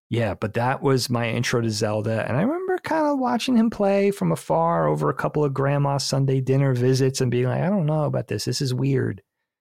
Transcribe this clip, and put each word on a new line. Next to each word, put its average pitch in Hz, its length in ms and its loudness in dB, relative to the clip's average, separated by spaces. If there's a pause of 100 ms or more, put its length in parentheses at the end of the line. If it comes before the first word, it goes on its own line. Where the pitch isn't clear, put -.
Yeah, 110 260 -2
but 107 200 -6
that 123 280 -2
was 135 260 2
my 117 220 -2
intro 120 300 -2
to 113 100 0
Zelda. 107 560 -2
And 113 100 -2
I 147 60 0
remember 359 360 -2
kinda 302 360 0
watching 247 420 0
him 226 140 4
play 202 400 2
from 180 220 0
afar 165 560 0
over 151 200 0
a 143 60 0
couple 151 300 -2
of 139 100 0
grandma's 139 500 0
Sunday 135 360 0
dinner 131 340 2
visits 131 460 2
and 127 100 2
being 123 160 2
like, 127 160 0
"I 165 80 0
don't 196 160 0
know 151 180 0
about 131 240 -2
this. 107 160 -6
This 123 160 -4
is 131 140 -2
weird." 123 480 0 (380)